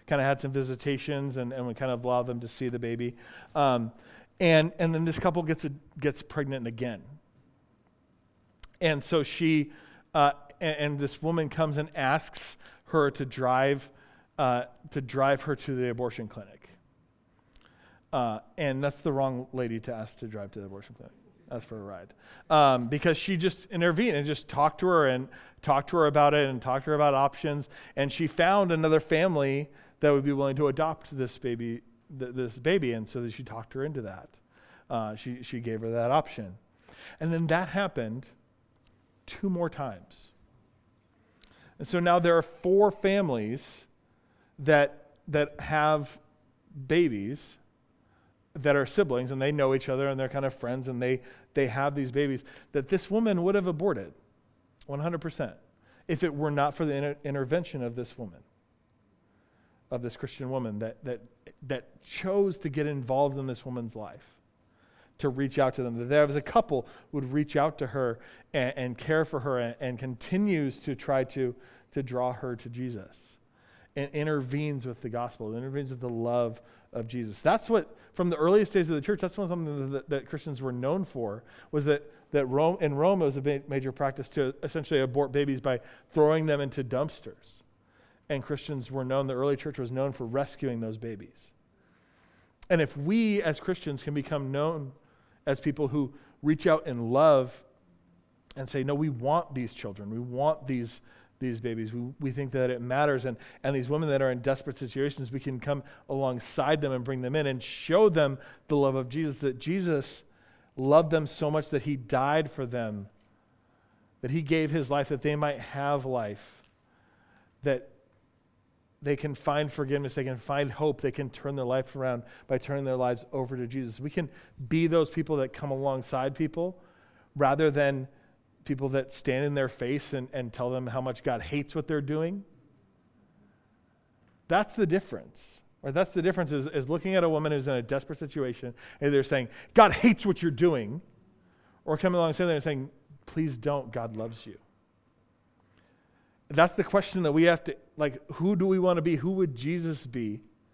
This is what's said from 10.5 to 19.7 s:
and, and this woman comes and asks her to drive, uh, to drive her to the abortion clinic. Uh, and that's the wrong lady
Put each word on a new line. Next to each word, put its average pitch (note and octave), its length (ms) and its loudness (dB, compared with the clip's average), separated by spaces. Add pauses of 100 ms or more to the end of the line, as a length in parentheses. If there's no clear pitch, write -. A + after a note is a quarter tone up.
and, D#3 180 -2
and D3 220 -2
this C#3 220 -4
woman D#3+ 260 0
comes D3+ 300 0
and D3+ 180 -4
asks - 640 -2 (280)
her D3 260 2
to C#3 140 -6
drive, C3 600 0 (520)
uh, B2+ 240 2 (280)
to D3 80 -4
drive C3+ 440 2
her D3 120 -2
to C3+ 200 -6
the B2 140 0
abortion A#2 380 -6
clinic. F#2+ 420 -18 (1400)
Uh, A#2 280 0 (180)
and C#3 260 -2
that's C#3+ 140 -2
the D#3+ 140 -2
wrong C3 420 -2
lady A#2 260 -4